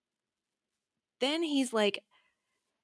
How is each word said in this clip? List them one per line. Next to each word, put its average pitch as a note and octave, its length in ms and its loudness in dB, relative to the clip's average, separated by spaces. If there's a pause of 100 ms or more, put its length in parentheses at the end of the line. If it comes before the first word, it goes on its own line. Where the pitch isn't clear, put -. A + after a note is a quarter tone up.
(1200)
then D#4 240 -2
he's C4+ 300 0
like, G#3 300 0 (800)